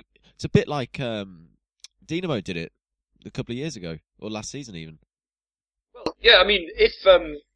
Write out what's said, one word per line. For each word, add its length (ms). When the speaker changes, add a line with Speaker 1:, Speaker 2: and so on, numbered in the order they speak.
Speaker 1:
it's 80
a 60
bit 180
like, 320
um, 480
Dinamo 380
did 140
it 160
a 60
couple 220
of 40
years 200
ago, 200
or 100
last 220
season 240
even. 240
Speaker 2:
Well, 240
yeah, 180
I 60
mean, 320
if, 320
um, 300